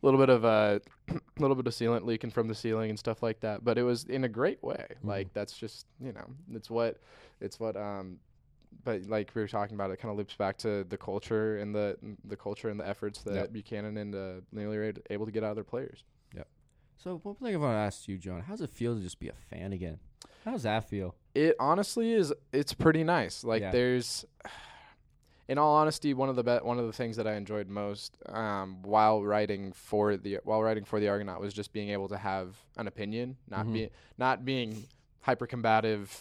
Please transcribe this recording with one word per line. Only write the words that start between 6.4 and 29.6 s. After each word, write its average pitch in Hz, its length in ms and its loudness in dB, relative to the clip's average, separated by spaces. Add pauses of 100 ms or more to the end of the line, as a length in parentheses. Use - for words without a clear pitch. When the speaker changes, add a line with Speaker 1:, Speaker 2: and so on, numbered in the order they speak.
Speaker 1:
it's 110 160 -12
what, 117 300 0 (420)
it's - 200 -10
what, 110 160 -4
um, 98 420 -8 (680)
but 104 220 -2
like 107 280 -2
we 113 80 0
were 101 60 -2
talking 104 260 -4
about, 98 160 -2
it 92 100 -8
kinda 110 160 -6
loops 101 180 -6
back 98 240 0
to 104 260 -2
the 90 120 -8
culture 107 640 -2
and 104 160 -6
the, 104 220 0 (280)
the 104 120 -10
culture 104 320 -6
and 104 120 -4
the 80 80 -6
efforts 104 340 -6
that 101 120 -4
Speaker 2:
Yep. 98 180 -4
Speaker 1:
Buchanan 107 460 -8
and, 104 160 -6
uh, 95 260 -8 (100)
Neely 107 280 -6
were 107 140 -2 (180)
able 104 160 -2
to 110 60 -8
get 110 120 -2
out 107 60 0
of 104 60 -4
their 110 80 -6
players. - 400 -8 (300)
Speaker 2:
Yep. - 140 -14 (480)
So 180 260 -10
one 202 140 -8
thing 233 180 -4
I 170 40 2
wanna 131 180 2
ask 104 320 -2
you, 95 100 -4
John, 90 220 -8
how's 190 200 -10
it - 100 -6
feel 117 260 -2
to 107 60 -4
just 90 180 -10
be - 80 -10
a - 60 -12
fan 92 380 -10
again? 87 260 -6 (460)
How 220 80 -4
does 185 120 -4
that 110 240 0
feel? 92 260 -6 (200)
Speaker 1:
It 156 260 6
honestly 202 520 2
is, 175 200 4 (200)
it's 143 220 0
pretty 160 300 6
nice. 156 400 0
Like, 113 180 2
Speaker 2:
Yeah. 95 80 -2
Speaker 1:
there's, 123 540 2 (200)
<sighs> - 1040 -20
in 135 100 2
all 151 180 6
honesty, 151 380 4
one 135 160 2
of 127 60 0
the 123 80 2
be-, 120 200 4
one 120 140 0
of 120 80 0
the 110 60 -4
things 113 240 -4
that 110 100 -2
I 107 80 0
enjoyed 104 340 -4
most, 101 480 -6 (100)
um, 98 560 -4
while 107 400 8
writing 104 500 2